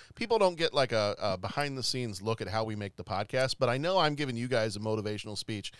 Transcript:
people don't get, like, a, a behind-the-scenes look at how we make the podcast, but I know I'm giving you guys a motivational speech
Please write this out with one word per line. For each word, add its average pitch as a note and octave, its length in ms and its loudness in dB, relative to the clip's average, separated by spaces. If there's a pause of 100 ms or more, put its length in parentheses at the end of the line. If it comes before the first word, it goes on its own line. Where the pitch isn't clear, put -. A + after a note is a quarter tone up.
(160)
people A3+ 240 2
don't F#3 160 4
get, E3 180 0
like, C3 180 4
a, G#2 280 2
a G2 180 0
behind-the-scenes B2 800 -4
look G#2+ 220 -2
at G2+ 60 -4
how A2 160 0
we A2 120 -4
make G2+ 200 -6
the G#2+ 80 -12
podcast, B2 560 -2
but B2+ 100 2
I B2 80 2
know F3 220 2
I'm D3+ 160 4
giving C3+ 200 -2
you A#2 120 -2
guys A2+ 280 2
a G#2 40 -6
motivational G#2+ 580 -2
speech - 420 -6